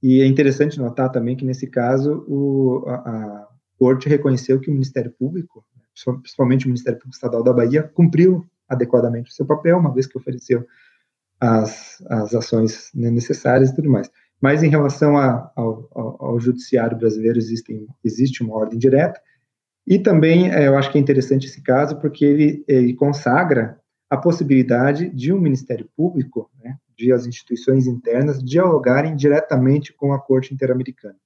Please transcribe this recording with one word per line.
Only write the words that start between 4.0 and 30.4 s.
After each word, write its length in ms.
reconheceu 500
que 120
o 40
Ministério 380
Público, 540
principalmente 440
o 40
Ministério 280
Público 180
Estadual 280
da 80
Bahia, 320
cumpriu 640
adequadamente 600
o 20
seu 120
papel, 320
uma 160
vez 140
que 100
ofereceu 480
as, 680
as 260
ações, 600
né, 160
necessárias 580
e 60
tudo 140
mais. 200
Mas 240
em 60
relação 480
a, 400
ao, 360
ao, 320
ao 140
judiciário 580
brasileiro, 400
existem, 480
existe 400
uma 140
ordem 240
direta, 400
e 140
também, 500
é, 180
eu 100
acho 120
que 80
é 40
interessante 460
esse 140
caso, 360
porque 260
ele, 420
ele 280
consagra 840
a 100
possibilidade 920
de 220
um 80
Ministério 560
Público, 560
né, 160
de 160
as 120
instituições 640
internas 560
dialogarem 720
diretamente 760
com 200
a 60
Corte 340